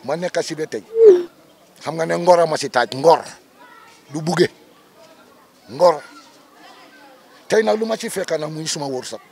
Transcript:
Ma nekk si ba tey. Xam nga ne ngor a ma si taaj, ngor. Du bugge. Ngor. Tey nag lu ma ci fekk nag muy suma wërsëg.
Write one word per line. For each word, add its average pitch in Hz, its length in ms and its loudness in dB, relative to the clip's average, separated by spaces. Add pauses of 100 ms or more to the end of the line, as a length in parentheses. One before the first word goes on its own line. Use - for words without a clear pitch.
Ma 135 100 -4
nekk 170 280 -6
si 165 120 -10
ba 156 120 -6
tey. - 160 -10 (960)
Xam 147 140 -10
nga 165 100 -4
ne 170 100 -2
ngor 175 240 4
a 170 60 4
ma 156 120 -4
si 139 120 -6
taaj, 120 260 -2
ngor. 143 260 4 (920)
Du 165 80 -8
bugge. 165 260 0 (1200)
Ngor. 160 300 0 (1500)
Tey 220 160 2
nag 214 160 0
lu 220 60 -4
ma 220 120 -4
ci 233 120 -12
fekk 170 280 -6
nag 151 140 -8
muy 156 160 -10
suma 151 180 -6
wërsëg. 123 340 -8 (120)